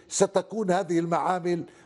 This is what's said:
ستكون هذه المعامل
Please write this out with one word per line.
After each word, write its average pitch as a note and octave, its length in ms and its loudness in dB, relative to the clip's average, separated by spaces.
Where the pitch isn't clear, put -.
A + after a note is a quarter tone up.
ستكون F#3+ 640 0
هذه F3 280 0
المعامل E3+ 640 0